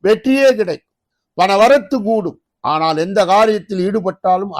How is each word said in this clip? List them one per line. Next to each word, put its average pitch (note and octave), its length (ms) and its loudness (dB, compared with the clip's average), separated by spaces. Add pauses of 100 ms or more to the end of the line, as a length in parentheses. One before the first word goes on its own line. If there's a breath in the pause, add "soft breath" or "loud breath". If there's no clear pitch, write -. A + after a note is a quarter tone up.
வெற்றியே C4 540 2
கிடைக்கும். F#3+ 380 -6 (460)
பணவரத்து A#3 640 2
கூடும். G3+ 360 -4 (260)
ஆனால் D#3 400 -2
எந்த G3 200 -2
காரியத்தில் G3+ 600 0
ஈடுபட்டாலும் F#3+ 720 -2